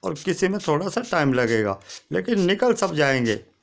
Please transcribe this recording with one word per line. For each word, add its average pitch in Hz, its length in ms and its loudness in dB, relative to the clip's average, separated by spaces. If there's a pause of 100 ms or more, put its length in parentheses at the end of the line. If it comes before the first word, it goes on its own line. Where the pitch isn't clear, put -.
और 165 120 -4
किसी 180 320 -2
में 196 120 -2
थोड़ा 165 280 0
सा 180 140 -4
टाइम 147 320 0
लगेगा, 110 440 0 (340)
लेकिन 190 300 0
निकल 202 320 2
सब 185 200 -2
जाएंगे 135 420 2 (260)